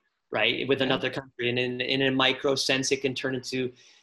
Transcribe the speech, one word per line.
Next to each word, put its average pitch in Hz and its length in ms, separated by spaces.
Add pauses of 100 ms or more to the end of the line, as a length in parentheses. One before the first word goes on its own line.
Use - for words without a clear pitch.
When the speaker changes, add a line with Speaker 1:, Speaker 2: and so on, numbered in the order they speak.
(320)
Speaker 1:
right, 120 360
with 135 120
Speaker 2:
Yeah. 135 60
Speaker 1:
another 131 240
country. 127 400
And 123 100
in, 123 220
in 131 220
a 131 80
micro 131 440
sense, 135 360
it 135 100
can 131 120
turn 131 220
into 127 360 (320)